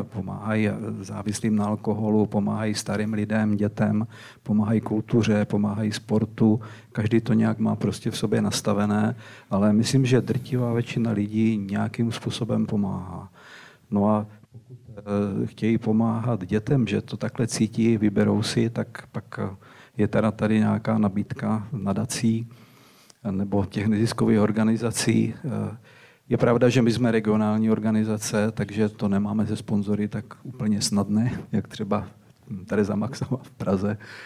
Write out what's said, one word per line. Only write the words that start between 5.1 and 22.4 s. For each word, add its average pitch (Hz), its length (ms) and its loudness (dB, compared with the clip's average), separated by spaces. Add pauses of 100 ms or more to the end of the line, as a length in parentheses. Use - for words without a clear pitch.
pomáhají 104 460 0
sportu. 107 680 2 (320)
Každý 110 300 2
to 113 120 0
nějak 110 260 2
má 110 160 0
prostě 107 360 -2
v - 60 -6
sobě 110 240 0
nastavené, 104 760 0 (340)
ale 104 240 4
myslím, 127 320 4
že 123 160 4
drtivá 123 520 -2
většina 117 380 -2
lidí 107 460 2
nějakým 107 540 -2
způsobem 110 540 -2
pomáhá. 95 640 -4 (600)
No 101 180 4
a 107 180 0 (240)
pokud, - 260 -20 (200)
eh, 104 500 -2
chtějí 110 300 0
pomáhat 113 680 0
dětem, 107 420 2
že 104 140 0
to - 160 -8
takhle 113 300 -2
cítí, 113 500 2
vyberou 104 460 2
si, 117 260 0
tak - 420 -6
pak, - 280 -10
eh, 98 160 -6 (420)
je 104 100 2
teda 110 240 2
tady 107 280 2
nějaká 107 380 0
nabídka 104 760 -2
nadací, 113 800 -2 (720)